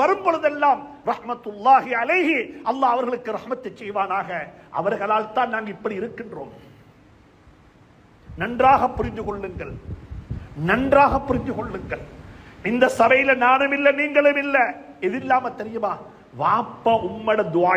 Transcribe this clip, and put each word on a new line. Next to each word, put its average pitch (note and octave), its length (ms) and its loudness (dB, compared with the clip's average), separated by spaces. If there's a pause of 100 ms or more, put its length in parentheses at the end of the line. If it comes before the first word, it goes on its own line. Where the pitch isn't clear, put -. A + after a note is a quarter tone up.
வரும் F#4+ 240 2
பொழுதெல்லாம் D4 560 2 (300)
ரஹ்மத்துல்லாஹி A#3+ 920 0
அலைஹி, D#4+ 360 2 (340)
அல்லாஹ் B3+ 240 2
அவர்களுக்கு B3 420 -4
ரஹ்மத்து B3 340 -10 (100)
செய்வானாக, G3 480 -4 (500)
அவர்களால் G#3+ 580 -2
தான் A#3+ 180 0
நாங்க G#3+ 220 -6
இப்படி G#3+ 240 -8
இருக்கின்றோம். - 520 -12 (1900)
நன்றாக B3 400 4 (160)
புரிந்து A3+ 300 -6
கொள்ளுங்கள், F#3 440 -10 (1000)
நன்றாக C4+ 580 4
புரிந்து B3 300 -2
கொள்ளுங்கள். F#3 460 -8 (680)
இந்த B3 140 4 (160)
சபையில C4 360 6 (100)
நானும் C4+ 320 4
இல்ல, C#4+ 100 4 (120)
நீங்களும் C#4+ 440 4
இல்ல. C#4 120 0 (500)
எது G#3+ 160 -2
இல்லாம B3+ 380 0
தெரியுமா? G#3 340 -6 (480)
வாப்பா A3 520 0 (140)
உம்மட G#3+ 320 -2 (160)
துஆ F3+ 200 4